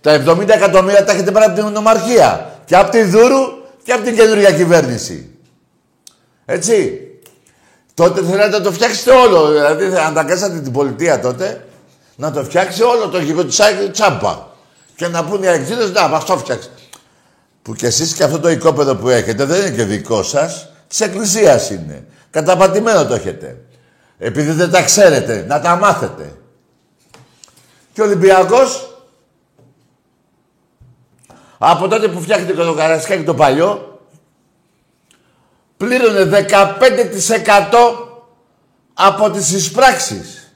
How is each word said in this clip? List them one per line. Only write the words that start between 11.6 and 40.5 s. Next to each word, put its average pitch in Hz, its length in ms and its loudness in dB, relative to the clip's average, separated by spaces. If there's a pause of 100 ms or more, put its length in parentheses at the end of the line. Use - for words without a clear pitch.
να 147 160 -8
το 139 120 -6
φτιάξει 185 400 -2
όλο 233 240 0
το 175 120 -4
γήπεδο 160 280 -2
της - 120 -4
αεκ 196 320 0
τσάμπα. 117 560 -2 (480)
Και 170 120 -8
να 170 160 -4
πούνε 190 220 -6
οι 185 40 2
αεξίδες, 180 420 -2
"Να, 180 160 0
μας 151 180 -2
το 185 120 -2
φτιάξει". - 320 -10 (960)
Που 113 100 -14
κι 110 120 -10
εσείς 156 280 -2
και - 100 -2
αυτό 151 160 -2
το 170 100 0
οικόπεδο 135 460 0
που 107 140 -4
έχετε 117 360 0
δεν 175 160 -2
είναι 165 140 -4
και 113 80 -2
δικό 101 400 -4
σας, - 460 -6 (180)
της - 140 -6
Εκκλησίας 190 680 0
είναι. 73 360 -12 (240)
Καταπατημένο 185 760 0
το 127 80 -4
έχετε. 73 520 -10 (520)
Επειδή 147 340 -4
δεν 170 200 0
τα 185 120 4
ξέρετε, 123 640 2
να 147 140 -2
τα 175 140 0
μάθετε. 151 600 -4 (1600)
Και 208 80 -6
ο - 20 2
Ολυμπιακός, 190 960 2 (2500)
από 165 300 2
τότε 214 200 0
που - 140 -4
φτιάχτηκε 185 320 -2
το 165 200 -2
Καραϊσκάκι 160 500 -2
το 160 100 -2
παλιό, 151 640 0 (1800)
πλήρωνε 220 460 0
δεκαπέντε 202 800 0
τοις 196 260 -6
εκατό 226 800 0 (840)
από 202 360 0
τις 175 220 -4
εισπράξεις. 190 1040 -2